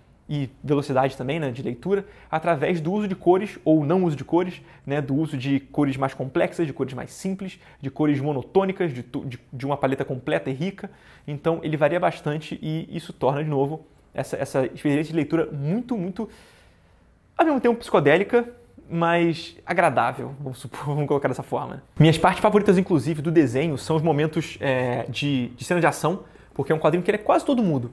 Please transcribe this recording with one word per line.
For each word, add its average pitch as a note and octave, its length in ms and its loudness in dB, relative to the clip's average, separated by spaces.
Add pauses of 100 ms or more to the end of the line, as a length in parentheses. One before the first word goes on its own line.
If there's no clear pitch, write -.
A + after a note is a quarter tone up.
(300)
e C#3+ 200 -4 (140)
velocidade C#3 520 0
também, C#3+ 240 -4
né, C#3 120 -4
de A#2+ 100 -10
leitura, F#3 440 -4 (240)
através D#3+ 520 0
do E3 100 -2
uso G#3 160 -2
de F#3 80 -4
cores F#3+ 480 2
ou D#3 220 4
não F#3 180 2
uso D#3+ 120 0
de B2+ 100 -8
cores, F3+ 360 0 (240)
né, C#3 160 -2
do C3+ 140 -2
uso D#3 220 -2
de C3+ 220 0
cores C#3 360 -2
mais C3+ 180 -2
complexas, E3+ 540 -2
de C#3 60 -6
cores C3 200 -4
mais B2 180 -10
simples, F#3+ 480 -8 (200)
de C#3 100 -6
cores D3+ 300 2
monotônicas, E3 760 0
de A#2+ 100 -8
tu-, - 220 -8
de, B2+ 140 -10 (120)
de C3 140 -10
uma C#3 120 -2
paleta C3+ 260 0
completa C#3 460 -4
e C3 40 -2
rica. F#3+ 380 -6 (340)
Então D#3+ 380 -2
ele D#3 140 -2
varia D3+ 220 2
bastante D#3+ 640 -4
e D#3+ 340 -6
isso - 180 -10
torna, C#3+ 300 0
de D#3 60 -4
novo, C#3+ 360 -2 (280)
essa, - 220 -6
essa C3+ 300 -2
experiência D3 460 -2
de D#3+ 40 -4
leitura D#3 360 0
muito, G3+ 460 -4
muito, G3 320 -6 (1080)
ao - 80 6
mesmo C#4+ 160 2
tempo A#3 180 2
psicodélica, G3 720 4 (400)
mas E3+ 680 0 (100)
agradável, C3 760 0
vamos C3+ 180 -10
supor, - 300 -12
<laughs> D3 60 -2
vamos D3 140 -2
colocar C#3+ 220 2
dessa B2+ 140 -6
forma. C3+ 400 -6 (140)
Minhas D#3 200 8
partes - 240 2
favoritas, G3 360 6
inclusive, D#3+ 440 2
do E3 100 -2
desenho C#3+ 460 4
são D#3+ 180 -2
os D#3 60 2
momentos, D#3 580 0
é, B2+ 480 0
de, C3 420 -2
de - 140 -14
cena F3 160 0
de D#3+ 80 4
ação, D3+ 360 -2 (300)
porque - 180 -2
é D#3+ 40 2
um D3+ 40 -2
quadrinho E3 240 2
que G#3 80 0
ele G#3+ 60 2
é - 40 -4
quase - 240 2
todo B3 180 2
mudo. C3 300 0